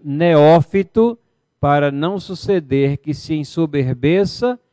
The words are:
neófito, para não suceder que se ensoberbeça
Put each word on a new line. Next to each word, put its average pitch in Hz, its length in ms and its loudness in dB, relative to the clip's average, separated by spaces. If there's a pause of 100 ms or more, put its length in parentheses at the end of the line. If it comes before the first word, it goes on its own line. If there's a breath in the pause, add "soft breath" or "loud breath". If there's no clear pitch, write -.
neófito, 165 1160 2 (440)
para 143 300 0
não 170 280 -4
suceder 143 800 -2
que 151 160 -8
se 156 220 -8
ensoberbeça 151 1200 -2 (120)